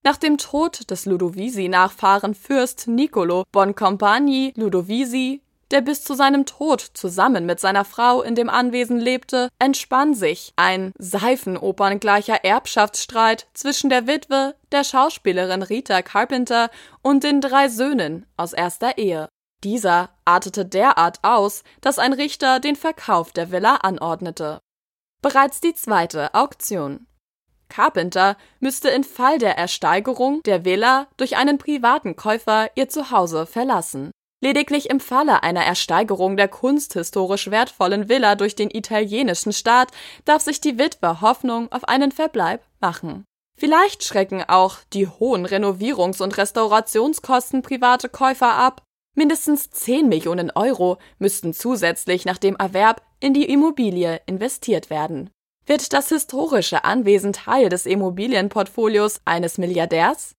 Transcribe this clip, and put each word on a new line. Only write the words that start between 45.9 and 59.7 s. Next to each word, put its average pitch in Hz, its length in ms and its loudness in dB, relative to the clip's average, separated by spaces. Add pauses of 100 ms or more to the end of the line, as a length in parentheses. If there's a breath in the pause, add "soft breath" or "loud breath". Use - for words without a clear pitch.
und 196 160 -4
Restaurationskosten 226 1300 0
private 247 460 0
Käufer 262 460 0
ab. 262 280 0 (320)
Mindestens 294 560 0
zehn 269 380 0
Millionen 170 420 0
Euro 185 480 0 (220 soft breath)
müssten 190 340 -2
zusätzlich 185 720 -2
nach 180 140 -4
dem 196 180 0
Erwerb 196 440 2 (200)
in 269 140 2
die 285 140 2
Immobilie 226 800 0
investiert 190 640 -4
werden. 156 400 -6 (360)
Wird 294 260 0
das 277 160 0
historische 269 720 -2
Anwesen 202 500 2
Teil 233 360 2
des 180 180 -2
Immobilienportfolios 208 1400 0
eines 170 320 -2
Milliardärs? 175 840 -2